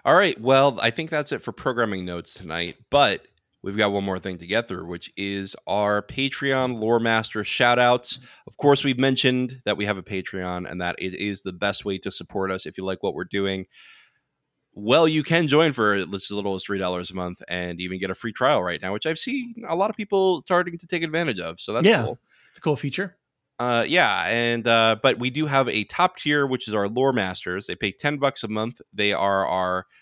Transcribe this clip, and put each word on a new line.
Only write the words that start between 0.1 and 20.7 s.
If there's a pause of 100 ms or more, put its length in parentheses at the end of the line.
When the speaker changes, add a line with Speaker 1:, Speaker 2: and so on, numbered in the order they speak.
Speaker 1:
right.
Well,
I
think
that's
it
for
programming
notes
tonight, (140)
but (340)
we've
got
one
more
thing
to
get
through,
which
is (100)
our
Patreon
Lore
Master
shout
outs. (260)
Of
course,
we've
mentioned
that
we
have
a
Patreon
and
that
it
is
the
best
way
to
support
us
if
you
like
what
we're
doing. (1080)
Well,
you
can
join
for
as
little
as
three
dollars
a
month
and
even
get
a
free
trial
right
now,
which
I've
seen
a
lot
of
people
starting